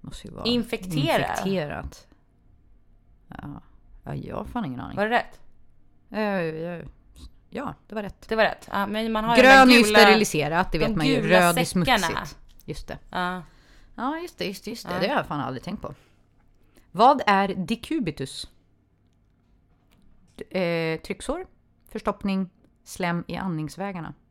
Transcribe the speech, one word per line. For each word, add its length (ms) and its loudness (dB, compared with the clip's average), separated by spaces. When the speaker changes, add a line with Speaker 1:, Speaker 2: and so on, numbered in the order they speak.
Speaker 1:
Måste 260 -16
ju 60 -16
vara 120 -10
Speaker 2:
Infekterat. 1000 -2
Speaker 1:
infekterat. 640 -6
Ja. 340 -16
Ja, 120 -10
jag 200 -10
har 100 -8
fan 200 -6
ingen 140 -8
aning. 180 -12
Speaker 2:
Var 120 -2
det 60 0
rätt? 240 -4
Speaker 1:
Eh, 120 -6
ja. 600 -6
Ja, 240 -10
det 80 -14
var 80 -6
rätt. 260 -16
Speaker 2:
Det 60 -2
var 80 4
rätt. 280 -2
Ja, 160 -2
men 240 -4
man 120 -2
har 140 4
ju 60 10
den 80 10
Speaker 1:
Grön 180 12
är 80 10
ju 60 8
Speaker 2:
gula, 160 6
Speaker 1:
steriliserat, 720 4
det 60 -2
Speaker 2:
de 80 2
Speaker 1:
vet 120 -2
man 100 0
ju. 140 2
Speaker 2:
gula 180 4
Speaker 1:
Röd 180 4
är 80 2
Speaker 2:
säckarna. 320 0
Speaker 1:
smutsigt. 400 -4
Just 220 -12
det. 100 -10
Speaker 2:
Ja. 320 -6
Speaker 1:
Ja, 240 -6
just 180 -14
det, 80 -8
just, 220 -10
just 200 -14
det. 60 -8
Speaker 2:
Ja. 60 -4
Speaker 1:
Det 80 0
har 80 -2
jag 100 -2
fan 160 -8
aldrig 220 -8
tänkt 180 -12
på. 120 -12
Vad 360 4
är 200 2
decubitus? 1000 -6
D-, 240 -8
eh, 420 -2
trycksår, 440 -8
förstoppning, 600 -4
slem 440 -6
i 100 -8
andningsvägarna. 760 -8